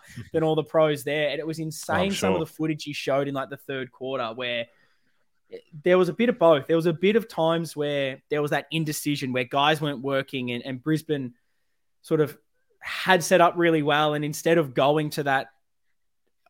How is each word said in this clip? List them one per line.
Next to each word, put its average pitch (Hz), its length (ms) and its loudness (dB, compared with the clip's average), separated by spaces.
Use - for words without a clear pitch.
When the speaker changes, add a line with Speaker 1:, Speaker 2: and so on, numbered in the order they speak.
Speaker 1:
<laughs> - 160 -16
Speaker 2:
than 160 120 0
all 156 120 0
the 151 80 0
pros 151 400 2
there. 147 260 -2
And 143 100 -4
it 151 80 -8
was 160 120 -6
insane, 156 380 -6
Speaker 1:
Oh, 180 60 0
I'm 196 80 -2
Speaker 2:
some 190 200 0
of 185 60 0
Speaker 1:
sure. - 20 -2
Speaker 2:
the 156 140 -6
footage 156 320 -4
he 147 80 -8
showed 139 340 -2
in, 139 60 -6
like, 135 160 -6
the 139 80 -12
third 131 340 -8
quarter 127 420 -6
where 120 340 -4
there 180 140 6
was 185 120 4
a 170 40 -4
bit 240 160 0
of 240 100 -2
both. 160 280 6
There 160 100 2
was 165 80 0
a 170 80 2
bit 196 240 2
of 214 100 -2
times 165 480 -2
where 143 540 -4
there 147 120 0
was 147 100 -4
that 147 200 -2
indecision 147 640 -4
where 127 100 0
guys 143 380 0
weren't 143 200 -4
working 135 500 -4
and, 120 140 -8
and 131 160 -8
Brisbane 147 520 -4
sort 160 200 0
of 139 160 -4
had - 460 2
set 180 160 6
up 170 160 6
really 165 260 4
well. 151 320 2
And 151 80 -4
instead 160 340 0
of 143 160 2
going 151 380 2
to 151 120 -6
that 135 240 0